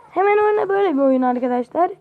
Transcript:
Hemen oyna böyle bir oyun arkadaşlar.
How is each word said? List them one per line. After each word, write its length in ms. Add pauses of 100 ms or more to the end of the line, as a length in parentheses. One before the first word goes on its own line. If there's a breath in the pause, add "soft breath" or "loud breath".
(100)
Hemen 280
oyna 300
böyle 260
bir 60
oyun 220
arkadaşlar. 680 (100)